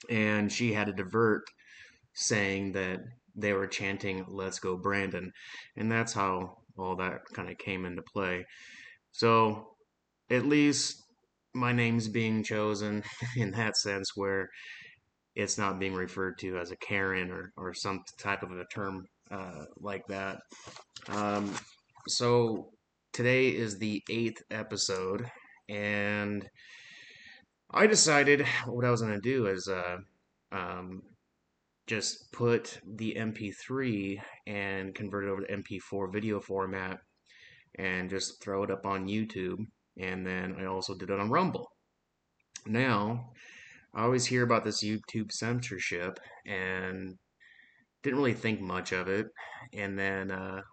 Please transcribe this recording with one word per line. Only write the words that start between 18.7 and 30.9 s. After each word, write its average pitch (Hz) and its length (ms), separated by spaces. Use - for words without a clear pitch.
uh, 92 340
like 98 320
that. 98 320
Um, 104 480
so 120 640
today 127 340
is 104 300
the 107 320
eighth 113 320
episode, 101 720
and 104 760
I 208 160
decided 143 580
what 120 180
I 123 80
was 117 100
gonna 104 200
do 123 260
is, 95 220
uh, 90 300
um, 92 500